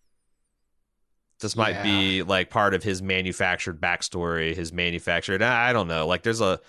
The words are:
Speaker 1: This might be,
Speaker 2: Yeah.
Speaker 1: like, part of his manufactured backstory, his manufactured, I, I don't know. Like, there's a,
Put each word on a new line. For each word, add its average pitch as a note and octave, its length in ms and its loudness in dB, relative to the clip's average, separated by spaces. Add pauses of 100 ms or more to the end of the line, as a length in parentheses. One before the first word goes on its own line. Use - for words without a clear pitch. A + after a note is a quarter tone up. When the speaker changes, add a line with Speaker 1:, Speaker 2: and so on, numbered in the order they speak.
(1400)
Speaker 1:
This G#2+ 160 -6
might G#2 260 0
be, G2 360 2
Speaker 2:
Yeah. F2 80 -2
Speaker 1:
like, F#2 240 0
part G2+ 240 4
of F2 80 0
his F#2+ 180 -2
manufactured F#2 800 -2
backstory, E2+ 720 -2
his E2 200 -6
manufactured, F2 680 -2
I, A#2+ 280 2
I - 20 4
don't G#2 160 0
know. D#2+ 180 0
Like, F2 160 0
there's A2+ 200 0
a, F#2 260 2